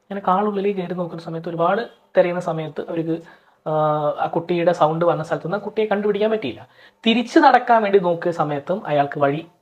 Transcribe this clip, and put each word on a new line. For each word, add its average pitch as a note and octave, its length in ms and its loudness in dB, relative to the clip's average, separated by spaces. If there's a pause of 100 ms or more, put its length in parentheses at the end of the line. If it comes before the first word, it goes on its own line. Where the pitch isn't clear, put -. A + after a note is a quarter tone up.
അങ്ങനെ G3 260 -12
കാൾ F#3+ 180 2
ഉള്ളിലേക്ക് G3+ 340 -2
കയറി F3+ 160 -6
നോക്കുന്ന E3+ 280 -8
സമയത്ത് E3 260 -10
ഒരുപാട് F3 340 0 (280)
തിരയുന്ന F3 300 2
സമയത്ത് D#3+ 400 -6
അവർക്ക്, E3 360 -4 (500)
ആഹ്, D3+ 520 0
ആ D3 80 -2
കുട്ടിയുടെ E3+ 460 0
സൗണ്ട് E3 320 2
വന്ന D#3 180 2
സ്ഥലത്ത് D#3 240 -6
നിന്ന് F#3+ 120 -4
ആ G#3 60 -8
കുട്ടിയെ G#3+ 220 -2
കണ്ടുപിടിക്കാൻ G#3 440 0
പറ്റിയില്ല. C#3+ 320 -6 (420)
തിരിച്ച് A#3 340 2
നടക്കാൻ B3 440 6
വേണ്ടി G3+ 160 4
നോക്കിയ F3 340 0
സമയത്തും D3+ 540 -2
അയാൾക്ക് C#3+ 340 0
വഴി C#3+ 200 2 (220)